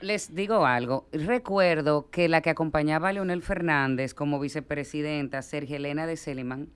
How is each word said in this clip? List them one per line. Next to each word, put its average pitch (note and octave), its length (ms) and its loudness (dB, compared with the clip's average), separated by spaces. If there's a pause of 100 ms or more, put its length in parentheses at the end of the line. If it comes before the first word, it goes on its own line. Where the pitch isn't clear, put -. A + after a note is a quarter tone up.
les G3 340 -4
digo G3 300 4
algo, B2 480 2
recuerdo E3 960 2
que F3 160 4
la D#3+ 140 6
que E3 80 2
acompañaba D#3 580 0
a G3 60 2
Leonel F#3 280 -2
Fernández C#3+ 720 0
como C#3+ 280 -2
vicepresidenta, C#3+ 1000 -4
Sergio D3 360 -8
Elena C#3+ 280 -4
de E3 120 -4
Seliman, C3 580 -6